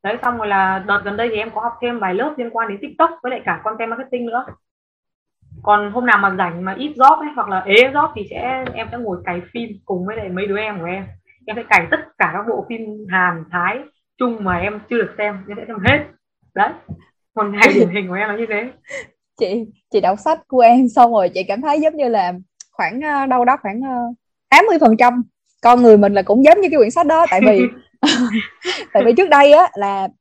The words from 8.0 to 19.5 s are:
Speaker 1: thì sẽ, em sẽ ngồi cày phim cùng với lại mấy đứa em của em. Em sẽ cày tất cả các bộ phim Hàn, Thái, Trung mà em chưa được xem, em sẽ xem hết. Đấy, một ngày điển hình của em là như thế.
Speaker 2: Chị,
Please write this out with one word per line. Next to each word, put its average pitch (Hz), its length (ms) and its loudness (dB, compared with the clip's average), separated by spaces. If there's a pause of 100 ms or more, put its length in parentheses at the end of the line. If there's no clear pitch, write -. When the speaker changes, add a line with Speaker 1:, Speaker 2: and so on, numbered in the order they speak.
Speaker 1:
thì 208 140 -12
sẽ, 262 440 -8
em 226 180 -10
sẽ 240 60 -12
ngồi 208 280 -8
cày 175 160 -8 (120)
phim 233 160 -10 (160)
cùng 180 200 -6
với 214 100 -10
lại 208 140 -10
mấy 190 180 -6
đứa 196 100 -4
em 214 220 -8
của 165 60 -10
em. 190 180 -8 (420)
Em 214 100 -12
sẽ 226 140 -10
cày 185 220 2
tất 311 60 -2 (200)
cả 175 160 -2
các 208 160 -8
bộ 190 200 -6
phim 226 120 -10 (280)
Hàn, 180 420 -2
Thái, 180 280 -4 (380)
Trung 240 260 -4
mà 180 140 -2
em 208 220 -6 (100)
chưa 240 80 -2
được 208 200 -4
xem, 208 200 -6 (100)
em 208 100 -14
sẽ - 100 -16
xem 226 180 -14
hết. 277 140 4 (560)
Đấy, 208 140 0 (680)
một 214 80 -4
ngày 202 300 2
điển 180 160 4
hình 185 180 -6
của 180 60 -8
em 208 160 -6
là 202 60 -6
như 226 140 -6
thế. 220 220 -6 (680)
Speaker 2:
Chị, 214 260 -4 (260)